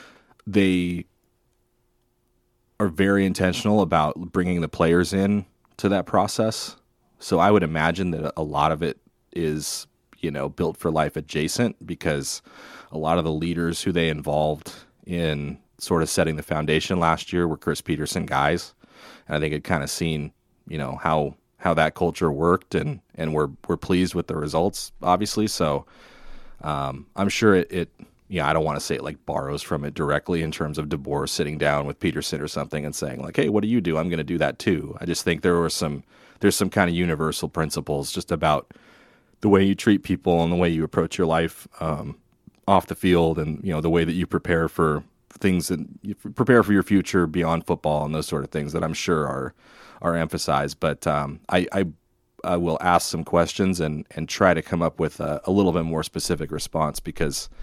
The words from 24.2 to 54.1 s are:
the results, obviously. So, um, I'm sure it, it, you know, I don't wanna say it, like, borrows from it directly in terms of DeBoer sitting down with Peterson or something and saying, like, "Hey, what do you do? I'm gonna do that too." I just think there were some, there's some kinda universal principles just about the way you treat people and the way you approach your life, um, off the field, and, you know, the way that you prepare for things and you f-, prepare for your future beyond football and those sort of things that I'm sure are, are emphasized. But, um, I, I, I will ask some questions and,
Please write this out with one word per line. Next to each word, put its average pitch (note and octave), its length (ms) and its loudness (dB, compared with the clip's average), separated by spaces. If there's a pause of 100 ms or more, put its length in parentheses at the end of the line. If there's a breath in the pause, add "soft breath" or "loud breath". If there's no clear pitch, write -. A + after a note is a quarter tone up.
the E2+ 80 -4
results, D#2+ 560 -2 (100)
obviously. G#2 460 2
So, D2 380 0 (760 loud breath)
um, C#2 540 -6
I'm G2 140 0
sure G#2 260 6
it, F2 160 2
it, F2 180 -2 (380)
you F#2 120 -4
know, C#2+ 60 2
I D2+ 80 4
don't D#2+ 120 2
wanna D2 140 -2
say - 160 -4
it, C2+ 80 -6
like, D2 220 -12
borrows C#2+ 380 -4
from D2 200 -4
it C#2+ 100 -6
directly D2+ 480 -2
in D#2+ 100 -4
terms D2+ 260 -6
of D2+ 120 -4
DeBoer C#2+ 380 -4
sitting D2+ 300 -4
down D2 280 0
with C#2+ 140 -8
Peterson D#2+ 400 -4
or D2 80 -6
something D2 380 -6
and D#2 100 -8
saying, C2 260 -8
like, D2 140 -12
"Hey, D3 140 -2
what G#2 120 2
do G#2+ 60 0
you A#2 140 2
do? E2 160 0
I'm E2 120 -2
gonna E2 140 -2
do E2+ 140 -4
that D2 220 -2
too." D2+ 420 -2
I E2+ 40 -10
just E2+ 180 -4
think E2 180 -2
there F2 140 2
were E2+ 140 2
some, D2 340 -4 (360 soft breath)
there's G2+ 160 4
some F#2 140 0
kinda F2+ 220 2
universal D#2+ 580 -2
principles D2+ 640 -4
just - 200 -6
about D2+ 420 0 (680 soft breath)
the G#2+ 80 4
way G2 140 8
you G2 120 4
treat G#2 280 4
people E2+ 400 2
and E2+ 80 0
the F2 40 0
way F2 140 4
you D#2+ 140 0
approach E2 340 -2
your F2 100 2
life, E2 400 0 (120)
um, D2+ 380 -6 (500)
off G2 200 4
the - 80 -6
field, E2+ 440 4
and, D#2 240 -6
you F#2+ 80 -4
know, D#2 100 -2
the E2 80 0
way E2 140 4
that E2 100 0
you F2+ 120 -2
prepare E2 420 0
for D2+ 360 0 (260)
things F#2 400 0
and - 320 -6
you G2+ 220 -10
f-, G#2+ 100 -12
prepare A#2+ 300 6
for G#2 100 2
your F#2+ 80 6
future F#2 460 4
beyond E2 380 0
football D2+ 400 0
and D2+ 100 -4
those D#2 120 -4
sort D2 160 -4
of C#2+ 60 -12
things D2 240 -6
that E2+ 100 -2
I'm D#2+ 100 -2
sure D#2 340 0
are, C2+ 260 -6 (480 loud breath)
are E2+ 140 0
emphasized. D#2 640 -2
But, D#2 260 -2
um, D2 440 -2
I, F2+ 220 2
I, G2 140 0 (580)
I F2 140 0
will E2+ 240 0
ask F2 280 4
some D#2+ 140 -4
questions F2 560 2
and, D2+ 320 -4